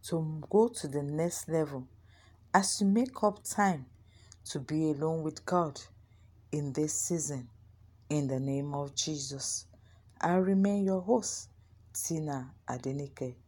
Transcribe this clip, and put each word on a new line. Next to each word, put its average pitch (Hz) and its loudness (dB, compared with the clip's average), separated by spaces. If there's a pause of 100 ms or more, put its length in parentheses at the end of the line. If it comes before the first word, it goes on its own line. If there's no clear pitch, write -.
to 156 -2
go 220 6
to - -8
the 143 -2
next 156 -2
level 143 0 (640)
as 196 4
you 202 4
make 233 2
up 208 2
time 180 0 (600)
to - -6
be 156 0
alone 160 -2
with 156 -6
God 170 0 (720)
in 143 -2
this 151 0
season. 143 -4 (580)
In 147 0
the 131 0
name 139 -2
of 143 -6
Jesus, 139 -4 (560)
I 175 4
remain 196 4
your 190 2
host, 214 0 (420)
Tina 143 -4 (140)
Adenike. 135 -6 (120)